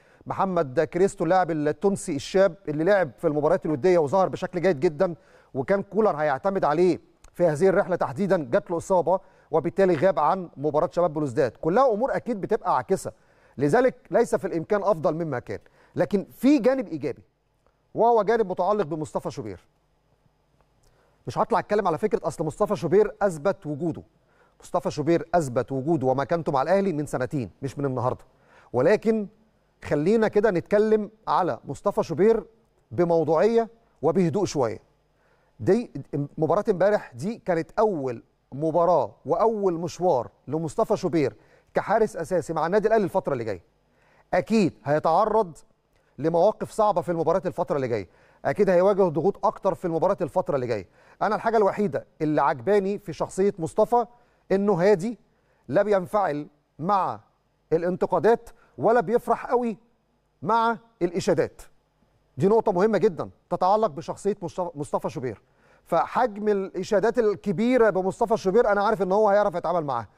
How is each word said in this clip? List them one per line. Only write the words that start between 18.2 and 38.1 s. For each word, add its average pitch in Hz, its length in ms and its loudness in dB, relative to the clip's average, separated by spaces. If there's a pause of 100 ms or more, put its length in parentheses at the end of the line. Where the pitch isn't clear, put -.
جانب 214 280 0
متعلق 190 340 0
بمصطفى 156 460 -8
شوبير. 110 300 -10 (1700)
مش 131 120 -6
هطلع 208 200 0
أتكلم 202 300 -2
على 156 100 0
فكرة - 300 -2
أصل 160 160 -6
مصطفى 196 320 -2
شوبير 196 460 2
أثبت 180 440 -2
وجوده، 147 360 -6 (580)
مصطفى 180 300 -6
شوبير 151 440 0
أثبت 131 380 -2
وجوده 135 340 -2
ومكانته 139 460 -2
مع 135 100 2
الأهلي 190 300 2
من 147 140 -4
سنتين 127 440 -4 (120)
مش 139 160 -8
من 139 60 -2
النهاردة، 127 400 -4 (480)
ولكن 208 540 2 (580)
خلينا 196 440 2
كده 208 220 4
نتكلم 208 600 2 (180)
على 151 360 0
مصطفى 196 380 -4
شوبير 208 420 2 (460)
بموضوعية 170 760 2 (340)
وبهدوء 170 420 2
شوية. 117 340 -2 (800)
دي 202 300 0 (480)
مباراة 160 300 0
امبارح 196 440 0
دي 175 320 -8
كانت 165 340 -2
أول 143 440 -2 (300)